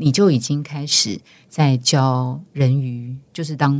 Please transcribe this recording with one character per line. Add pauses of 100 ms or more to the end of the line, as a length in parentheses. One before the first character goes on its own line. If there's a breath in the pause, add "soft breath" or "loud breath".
你
就
已
经
开
始 (280 soft breath)
在
教 (100)
人
鱼， (160)
就
是
当